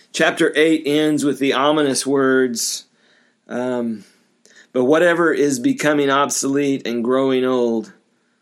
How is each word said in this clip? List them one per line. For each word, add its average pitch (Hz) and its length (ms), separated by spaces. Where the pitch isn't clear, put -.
chapter 165 440
eight 160 300
ends 151 380
with 135 160
the 135 140
ominous 139 520
words, 131 800
um, 120 560
"But 127 140
whatever 165 480
is 139 260
becoming 139 500
obsolete 139 800
and 117 160
growing 131 420
old 120 480